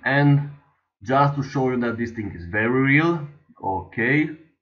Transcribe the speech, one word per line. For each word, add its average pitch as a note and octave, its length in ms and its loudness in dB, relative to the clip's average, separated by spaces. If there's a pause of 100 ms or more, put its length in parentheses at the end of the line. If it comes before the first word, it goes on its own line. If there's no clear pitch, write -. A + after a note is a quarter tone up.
and C#3+ 480 2 (520)
just C#3 320 2
to C#3+ 60 -4
show C3 300 -2
you B2 80 -2
that A#2 180 -4
this A2+ 140 -6
thing G2 240 -8
is E2+ 160 -14
very A2+ 300 0
real. D3 440 2 (380)
Okay, A#2 640 -2 (320)